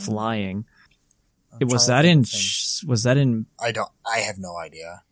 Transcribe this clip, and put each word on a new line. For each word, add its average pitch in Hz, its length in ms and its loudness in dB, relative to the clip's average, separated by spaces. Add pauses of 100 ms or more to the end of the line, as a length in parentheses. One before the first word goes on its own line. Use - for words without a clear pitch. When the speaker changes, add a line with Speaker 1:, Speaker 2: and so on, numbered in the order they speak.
Speaker 1:
flying. 107 600 -4 (880)
Speaker 2:
I'm 117 80 -20
Speaker 1:
It 135 120 2
was 120 140 2
Speaker 2:
trying 123 120 2
Speaker 1:
that 147 40 6
Speaker 2:
to 170 60 6
Speaker 1:
in 151 160 6
Speaker 2:
think. - 180 -2
Speaker 1:
sh-, - 420 -4
was 120 180 0
that 123 140 4
in 120 300 2 (140)
Speaker 2:
I 117 120 -2
don't, 107 180 -6 (200)
I 113 100 -2
have 104 180 -6
no 90 180 -10
idea. 82 560 -14